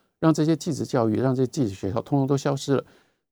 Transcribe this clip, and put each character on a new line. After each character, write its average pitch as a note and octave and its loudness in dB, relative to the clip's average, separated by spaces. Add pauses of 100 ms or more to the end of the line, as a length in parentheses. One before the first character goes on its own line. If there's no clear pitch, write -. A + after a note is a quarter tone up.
(200)
让 D#3+ 4
这 D3+ 0
些 E3 2
技 D#3+ -4
职 A2+ -4
教 A2+ 2
育， G#2+ 0
让 B2+ 0
这 C3 2
些 B2 2
技 B2 -2
职 F#2+ -6
学 F#2+ -4
校 A2 -2
通 C#3+ -2
通 C3+ 2
都 C#3 0
消 C#3 -2
失 C#3 -2
了？ - -2 (460)